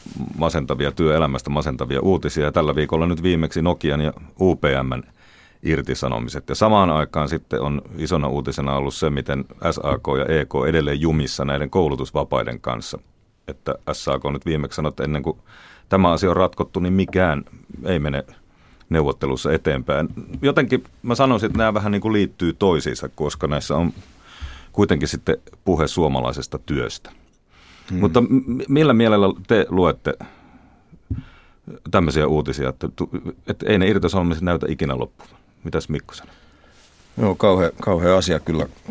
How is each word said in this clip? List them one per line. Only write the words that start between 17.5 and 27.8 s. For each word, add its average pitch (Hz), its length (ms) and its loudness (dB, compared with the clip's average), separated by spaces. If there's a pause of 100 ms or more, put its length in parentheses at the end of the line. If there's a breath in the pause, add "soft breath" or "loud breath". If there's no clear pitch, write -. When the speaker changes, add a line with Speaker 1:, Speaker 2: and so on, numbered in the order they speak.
Speaker 1:
ei 87 140 0
mene 71 260 -4 (680 soft breath)
neuvottelussa 69 600 0
eteenpäin. 76 560 0 (340)
Jotenkin 139 420 2 (180)
mä 120 120 -2
sanoisin, 117 320 2
että 107 120 0
nämä 110 160 4
vähän 104 180 0
niin 101 100 0
kuin 110 100 0
liittyy 90 400 0
toisiinsa, 76 560 0
koska 76 380 -4
näissä 73 300 -2
on 82 160 2 (800 loud breath)
kuitenkin 82 360 2
sitten - 280 -2 (280)
puhe 80 240 2
suomalaisesta 65 680 -2
työstä. - 520 -6 (800 soft breath)